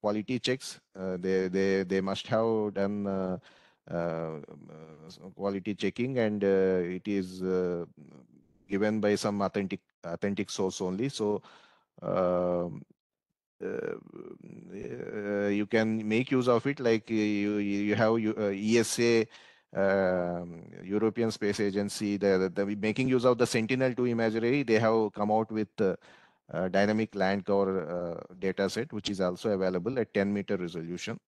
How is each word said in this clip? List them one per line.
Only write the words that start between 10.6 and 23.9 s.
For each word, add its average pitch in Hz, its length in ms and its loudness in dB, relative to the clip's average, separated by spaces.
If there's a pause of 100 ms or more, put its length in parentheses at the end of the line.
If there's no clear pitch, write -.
only. 98 280 -2
So, 104 340 -2 (600)
um, 90 840 0 (800)
uh, 50 320 -6 (760)
uh, 104 760 -4
you 101 180 2
can 110 420 2
make 117 220 2
use 127 180 2
of 123 180 4
it. 139 120 -2
Like, 113 320 2
uh, 113 40 0
you, 104 420 2
you 101 400 0
have, 113 220 4
you, 107 200 0
uh, 104 120 0
E 107 280 2
S - 220 0
A, 117 260 4 (480)
um, 90 880 0 (220)
European 107 480 0
Space 101 260 -2
Agency, 101 580 -2
the, 95 380 2
the, 101 100 0
the 104 120 -4
making 107 320 0
use 127 160 2
of 123 140 4
the 120 80 4
Sentinel-two 123 600 0